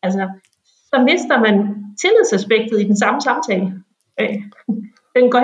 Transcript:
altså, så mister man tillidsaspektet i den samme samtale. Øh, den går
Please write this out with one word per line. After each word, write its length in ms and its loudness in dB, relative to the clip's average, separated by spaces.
altså, 180 0
så 40 0
mister 260 0
man 100 4
tillidsaspektet 800 2
i 80 -2
den 120 2
samme 160 0
samtale. 360 -2
Øh, 140 -4
den 180 6
går 100 4